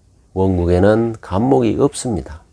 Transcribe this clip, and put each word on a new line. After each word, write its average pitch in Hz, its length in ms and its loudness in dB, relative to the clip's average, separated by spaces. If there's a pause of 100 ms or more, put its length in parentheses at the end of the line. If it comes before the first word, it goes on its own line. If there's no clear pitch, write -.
(340)
원국에는 95 880 2
갑목이 120 580 0
없습니다. 107 720 -4